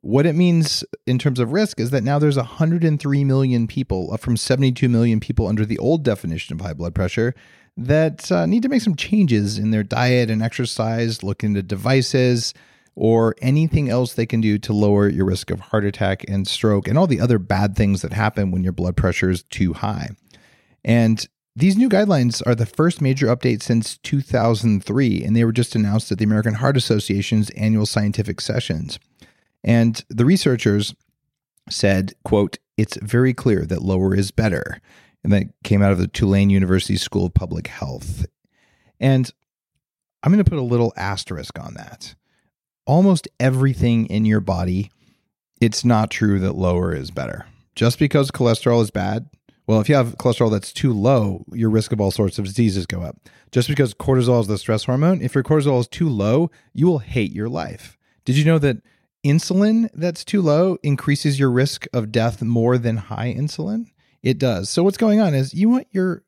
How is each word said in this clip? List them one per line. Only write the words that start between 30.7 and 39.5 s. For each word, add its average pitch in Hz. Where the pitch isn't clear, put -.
said, 95
quote, 101
"It's 107
very 120
clear 95
that 87
lower 95
is 98
better." -
And 82
that 98
came 101
out 98
of 90
the 92
Tulane 98
University 95
School 95
of 87
Public 82
Health. -
And 131